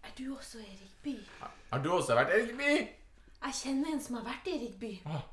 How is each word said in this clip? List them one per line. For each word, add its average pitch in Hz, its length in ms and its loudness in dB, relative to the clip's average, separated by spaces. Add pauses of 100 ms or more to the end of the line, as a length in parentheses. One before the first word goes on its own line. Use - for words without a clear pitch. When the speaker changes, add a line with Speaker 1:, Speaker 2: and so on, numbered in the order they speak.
(180)
Speaker 1:
Du 262 160 -6
også 247 240 -12
Erik 196 440 -16
Bye? 240 220 -6 (160)
Speaker 2:
Har, - 100 -10 (200)
har 135 120 0
du 160 100 0
også 156 220 4
vært 135 160 6
Erik 233 260 4
Bye? 285 220 6 (580)
Speaker 1:
Jeg - 180 -4
kjenner 269 380 0
en 285 100 2
som 240 140 -6
har 220 80 -6
vært 262 240 -6
Erik 240 320 -2
Bye. 202 260 -6
Speaker 2:
Ah. 151 140 -2 (120)